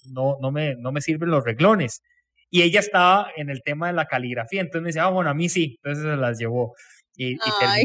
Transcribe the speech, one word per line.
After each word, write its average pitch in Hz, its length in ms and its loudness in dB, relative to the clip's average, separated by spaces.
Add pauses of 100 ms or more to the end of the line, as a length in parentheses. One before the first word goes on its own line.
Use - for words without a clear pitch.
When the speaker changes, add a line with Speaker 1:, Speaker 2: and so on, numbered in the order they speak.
(140)
Speaker 1:
no, 131 280 -2
no 135 100 -2
me, 147 260 -4
no 123 140 -8
me 143 100 -4
sirven 160 280 -2
los 147 140 2
reglones". 143 580 2 (500)
Y 175 120 6
ella 175 160 4
estaba 190 560 4
en 147 140 -8
el 135 140 -8
tema 151 240 -4
de 175 60 -2
la 165 120 0
caligrafía, 123 560 -4
entonces 165 200 -4
me 170 80 -6
dice, 156 120 -2
"Ah, 180 80 4
bueno, 185 200 0
a 143 40 0
mí 165 160 0
sí", 156 340 -2
entonces 147 260 -6
se 151 80 -2
las 120 220 -2
llevó. 117 340 -4 (420)
Y, 127 180 -4
y 143 80 -6
Speaker 2:
Ay, 208 440 2